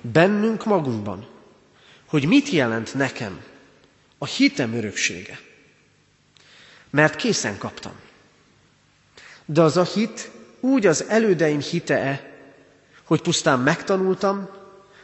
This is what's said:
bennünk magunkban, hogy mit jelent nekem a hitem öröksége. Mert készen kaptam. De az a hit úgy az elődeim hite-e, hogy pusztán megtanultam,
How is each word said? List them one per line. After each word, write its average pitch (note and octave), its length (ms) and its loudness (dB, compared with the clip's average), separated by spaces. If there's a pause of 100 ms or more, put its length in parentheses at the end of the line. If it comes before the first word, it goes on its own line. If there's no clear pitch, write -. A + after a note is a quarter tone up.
bennünk G3+ 640 2
magunkban, A#2 640 -2 (760)
hogy C#3+ 200 -2
mit F3+ 240 4
jelent A2+ 440 0
nekem A#2 500 -6 (720)
a - 80 -8
hitem D3+ 480 0
öröksége. G#2 640 -6 (1500)
Mert D3+ 260 2
készen C3 420 -2
kaptam. - 360 -12 (1500)
De D#3+ 160 2
az D#3 160 4
a F3+ 60 4
hit - 480 -4 (280)
úgy B3+ 260 2
az E3 220 2
elődeim F3 520 2
hite-e, C#3 720 -2 (720)
hogy - 180 0
pusztán D3+ 380 0
megtanultam, F#3+ 880 0 (540)